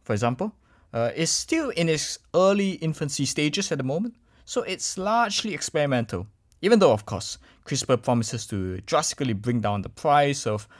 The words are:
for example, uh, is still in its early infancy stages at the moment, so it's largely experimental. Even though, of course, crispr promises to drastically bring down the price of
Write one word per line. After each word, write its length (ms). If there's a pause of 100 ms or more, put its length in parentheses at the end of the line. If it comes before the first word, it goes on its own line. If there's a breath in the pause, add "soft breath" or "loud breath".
for 100
example, 420 (380 soft breath)
uh, 220
is 160
still 400
in 180
its 300 (160)
early 380
infancy 520
stages 480
at 60
the 60
moment, 300 (300 soft breath)
so 180
it's 360
largely 560
experimental. 720 (360)
Even 160
though, 140
of 140
course, 320 (260 soft breath)
crispr 380
promises 440
to 360
drastically 500
bring 280
down 220
the 60
price 580
of 220 (120 loud breath)